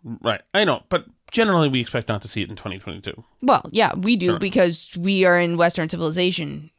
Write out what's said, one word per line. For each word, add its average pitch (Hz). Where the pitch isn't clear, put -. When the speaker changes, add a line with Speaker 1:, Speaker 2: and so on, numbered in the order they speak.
Speaker 1:
Right, 113
I 214
know, 156
but -
generally 190
we 131
expect 117
not 104
to -
see -
it -
in 107
twenty 95
twenty-two. 95
Speaker 2:
Well, 254
yeah, 208
we 208
do 180
Speaker 1:
Sure. 170
Speaker 2:
because 185
we 185
are 175
in 170
Western 170
civilization. 165